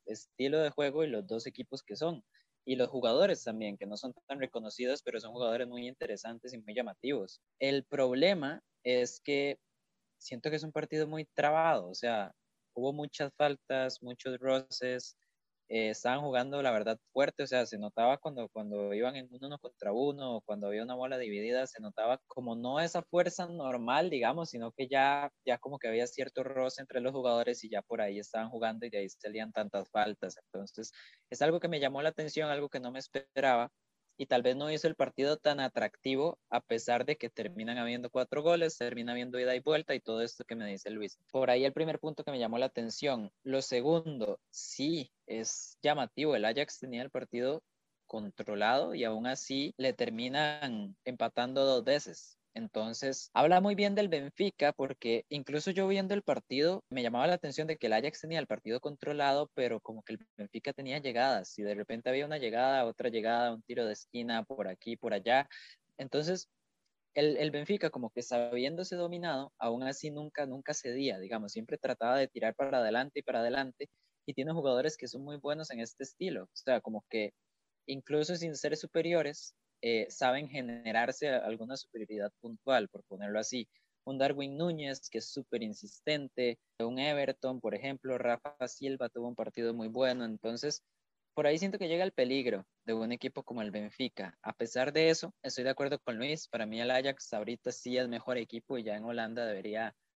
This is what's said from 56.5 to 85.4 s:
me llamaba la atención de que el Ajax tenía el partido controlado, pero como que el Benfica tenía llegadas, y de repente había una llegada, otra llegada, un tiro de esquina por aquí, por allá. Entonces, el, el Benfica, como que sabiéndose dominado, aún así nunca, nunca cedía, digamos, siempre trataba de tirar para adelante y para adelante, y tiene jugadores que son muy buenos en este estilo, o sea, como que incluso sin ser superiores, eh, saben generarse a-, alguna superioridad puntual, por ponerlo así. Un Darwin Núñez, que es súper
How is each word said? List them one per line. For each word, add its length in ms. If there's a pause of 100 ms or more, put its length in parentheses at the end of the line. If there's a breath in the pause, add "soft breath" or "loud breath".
me 100
llamaba 280
la 60
atención 340
de 80
que 100
el 60
Ajax 300
tenía 180
el 80
partido 320
controlado, 720
pero 240
como 240
que 120
el 120 (100)
Benfica 360
tenía 260
llegadas, 600
y 20
de 140
repente 340
había 160
una 120
llegada, 480
otra 220
llegada, 460
un 80
tiro 240
de 60
esquina 500
por 240
aquí, 300
por 180
allá. 340 (480 loud breath)
Entonces, 520 (640)
el, 220
el 160
Benfica, 380
como 200
que 120
sabiéndose 720
dominado, 600
aún 280
así 260
nunca, 340
nunca 300
cedía, 460
digamos, 320
siempre 260
trataba 400
de 80
tirar 300
para 220
adelante 420
y 20
para 160
adelante, 520 (360)
y 80
tiene 180
jugadores 440
que 100
son 160
muy 140
buenos 340
en 80
este 240
estilo, 440
o 100
sea, 240
como 280
que 240 (540)
incluso 480
sin 220
ser 200
superiores, 800 (280)
eh, 280
saben 360
generarse 840
a-, 80
alguna 360
superioridad 560 (120)
puntual, 480
por 140
ponerlo 340
así. 280 (380)
Un 140
Darwin 400
Núñez, 500
que 100
es 120
súper 320